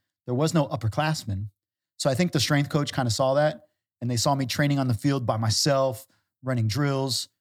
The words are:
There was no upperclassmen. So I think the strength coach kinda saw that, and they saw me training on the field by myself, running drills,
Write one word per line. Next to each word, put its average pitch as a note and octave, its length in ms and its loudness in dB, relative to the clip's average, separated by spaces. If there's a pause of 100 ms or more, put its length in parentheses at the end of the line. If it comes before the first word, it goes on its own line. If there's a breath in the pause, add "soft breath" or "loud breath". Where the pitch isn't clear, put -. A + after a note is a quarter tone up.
(260)
There B2 100 -4
was D#3 180 0
no D3 140 2
upperclassmen. A2+ 840 -4 (480)
So - 120 0
I C3 60 0
think F3 180 0
the C#3 80 2
strength C#3+ 280 2
coach C#3+ 220 0
kinda B2 200 -2
saw C3+ 240 2
that, D3 340 0 (320)
and A#2+ 100 -4
they A#2+ 60 -2
saw C#3 180 0
me C3+ 100 0
training C#3+ 340 0
on C3 100 0
the A#2+ 40 2
field C3+ 320 0
by A2+ 120 0
myself, C3+ 680 0 (380)
running B2 240 0
drills, C3+ 640 0 (120)